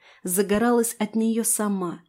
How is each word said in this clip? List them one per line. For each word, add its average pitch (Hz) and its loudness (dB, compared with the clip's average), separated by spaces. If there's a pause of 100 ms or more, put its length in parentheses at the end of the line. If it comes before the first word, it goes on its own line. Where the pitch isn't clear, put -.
(240)
загоралась 208 2
от 214 -4
нее 226 0
сама 196 -2